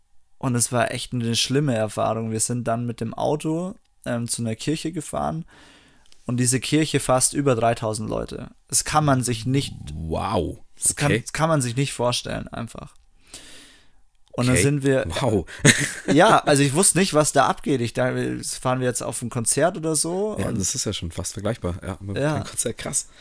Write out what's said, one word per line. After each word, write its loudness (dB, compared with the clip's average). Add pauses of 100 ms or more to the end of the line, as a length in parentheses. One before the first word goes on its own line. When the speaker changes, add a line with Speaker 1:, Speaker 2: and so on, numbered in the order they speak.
(380)
Speaker 1:
und 0
es 0
war 2
echt -8
eine -2
schlimme 0
Erfahrung, -2
wir -2
sind -2
dann -2
mit -6
dem -6
Auto, -2 (280)
ähm, -4
zu -4
einer -2
Kirche -4
gefahren. -6 (840)
Und -2
diese 4
Kirche 2
fasst 2
über 2
dreitausend 0
Leute. -6 (160)
Das 0
kann 2
man 4
sich -2
nicht 0 (200)
Speaker 2:
Wow. -2 (220)
Speaker 1:
das 2
kann, 0
Speaker 2:
Okay. 0
Speaker 1:
das -14
kann 0
man 2
sich -4
nicht -2
vorstellen, -2
einfach. -12 (1400)
Und 0
dann 4
Speaker 2:
Okay. 6
Speaker 1:
sind 2
wir 2 (160)
Speaker 2:
Wow. 2 (320)
<laughs> -2
Speaker 1:
Ja, 8
also 4
ich 2
wusste 4
nicht, 2
was 4
da 6
abgeht. 0
Ich -4
dachte, -2
fahren -2
wir 0
jetzt -2
auf -6
ein -6
Konzert 0
oder -2
so? -2
Speaker 2:
Ja, -2
Speaker 1:
Und -4
Speaker 2:
das -2
ist -4
ja -2
schon -6
fast -6
vergleichbar. -4
Ja, -8
mit -8
Speaker 1:
Ja. 0
Speaker 2:
einem -4
Konzert, -4
krass. -6 (120)